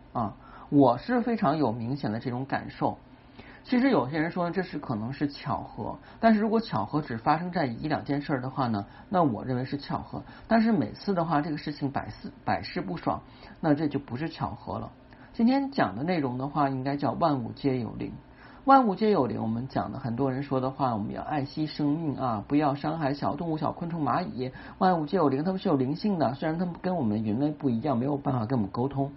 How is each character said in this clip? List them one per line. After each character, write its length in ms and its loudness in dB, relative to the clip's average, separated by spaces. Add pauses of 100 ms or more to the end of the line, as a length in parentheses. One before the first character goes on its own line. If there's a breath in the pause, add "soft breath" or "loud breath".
(120)
啊。 200 -2 (380 loud breath)
我 260 8
是 240 0
非 160 0
常 220 2
有 120 4
明 240 -4
显 160 -4
的 80 -2
这 120 -4
种 160 -6
感 240 -4
受。 260 -2 (640 loud breath)
其 160 0
实 120 4
有 180 4
些 100 -2
人 120 0
说 200 -2
这 120 -2
是 160 -8
可 180 -4
能 160 -4
是 160 -2
巧 300 -6
合， 400 -8 (200 loud breath)
但 160 6
是 60 4
如 80 2
果 100 2
巧 260 0
合 160 0
只 180 -6
发 200 2
生 140 -6
在 140 0
一 200 -4
两 160 -2
件 180 -2
事 120 -4
儿 80 0
的 100 -6
话 160 0
呢， 180 0 (240 loud breath)
那 140 4
我 220 2
认 120 0
为 80 -2
是 120 -4
巧 220 -4
合。 240 -8 (260 loud breath)
但 140 6
是 100 4
每 200 2
次 220 -2
的 100 2
话， 180 2
这 80 -4
个 80 -2
事 120 -6
情 200 -4
百 180 -6
试， 240 -12 (120)
百 180 0
试 180 -6
不 160 -6
爽， 240 -2 (400 loud breath)
那 140 4
这 120 0
就 120 -2
不 180 -6
是 120 -4
巧 200 -6
合 300 -8
了。 120 -8 (440 loud breath)
今 120 4
天 240 4
讲 240 0
的 80 -4
内 160 0
容 200 0
的 100 -4
话， 220 2
应 120 -2
该 140 -2
叫 160 0
万 320 0
物 80 -8
皆 260 0
有 120 -4
灵。 220 -8 (520 loud breath)
万 220 8
物 80 2
皆 160 2
有 160 4
灵， 140 -2
我 60 -2
们 220 -2
讲 240 -2
的 60 -8
很 180 -4
多 160 2
人 100 -4
说 180 0
的 100 0
话， 240 0
我 40 -2
们 140 -4
要 100 -8
爱 220 -2
惜 220 -4
生 240 0
命 260 -2
啊， 320 -2
不 80 2
要 180 4
伤 240 -2
害 140 0
小 240 -2
动 140 -4
物、 80 -2
小 120 0
昆 200 -6
虫、 120 -2
蚂 220 0
蚁。 260 -6 (280 loud breath)
万 200 4
物 80 -2
皆 120 0
有 100 6
灵， 160 2
它 60 0
们 100 -2
是 80 -2
有 80 4
灵 180 2
性 240 0
的， 160 2
虽 140 -2
然 100 -2
它 60 0
们 180 -4
跟 140 0
我 60 0
们 200 2
人 160 0
类 120 2
不 200 0
一 120 2
样， 140 0
没 100 0
有 100 0
办 180 0
法 120 0
跟 120 2
我 40 2
们 80 -2
沟 180 -2
通， 280 -2